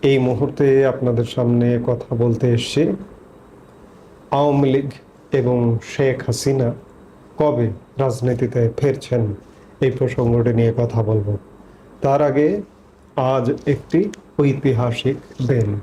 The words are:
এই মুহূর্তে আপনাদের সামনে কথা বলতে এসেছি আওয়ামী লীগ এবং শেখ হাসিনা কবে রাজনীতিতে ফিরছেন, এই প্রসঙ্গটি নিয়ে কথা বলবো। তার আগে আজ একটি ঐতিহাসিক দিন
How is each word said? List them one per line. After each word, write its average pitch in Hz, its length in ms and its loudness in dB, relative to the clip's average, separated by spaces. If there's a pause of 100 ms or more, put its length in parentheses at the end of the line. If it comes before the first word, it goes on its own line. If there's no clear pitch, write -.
(100)
এই 135 80 4 (100)
মুহূর্তে 139 380 0 (260)
আপনাদের 120 420 -2
সামনে 120 320 2 (220)
কথা 123 220 -4 (120)
বলতে 120 240 0 (100)
এসেছি 127 260 -2 (1600)
আওয়ামী 143 360 2
লীগ 139 140 0 (520)
এবং 123 180 2 (340)
শেখ 135 240 0 (100)
হাসিনা 131 420 0 (680)
কবে 147 280 2 (360)
রাজনীতিতে 123 600 -2 (160)
ফিরছেন, 135 440 0 (600)
এই 131 140 2
প্রসঙ্গটি 120 600 0
নিয়ে 117 220 2
কথা 117 280 0
বলবো। 107 240 0 (680)
তার 139 260 2
আগে 143 200 2 (840)
আজ 131 140 0 (260)
একটি - 280 0 (400)
ঐতিহাসিক 131 760 0 (320)
দিন 117 180 2 (140)